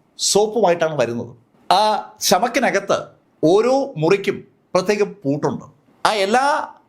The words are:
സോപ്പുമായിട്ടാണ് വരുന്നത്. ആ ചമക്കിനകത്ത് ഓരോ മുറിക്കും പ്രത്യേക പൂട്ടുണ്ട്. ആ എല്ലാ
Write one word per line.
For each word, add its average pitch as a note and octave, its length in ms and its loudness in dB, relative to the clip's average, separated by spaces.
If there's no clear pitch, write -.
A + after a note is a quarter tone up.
സോപ്പുമായിട്ടാണ് F#3+ 680 2
വരുന്നത്. A#2 320 -4
ആ F#3+ 120 2
ചമക്കിനകത്ത് G3 720 0
ഓരോ A3+ 220 4
മുറിക്കും F#3+ 340 2
പ്രത്യേക G#3 280 0
പൂട്ടുണ്ട്. C#3 440 -4
ആ G#3 40 -4
എല്ലാ B3 180 0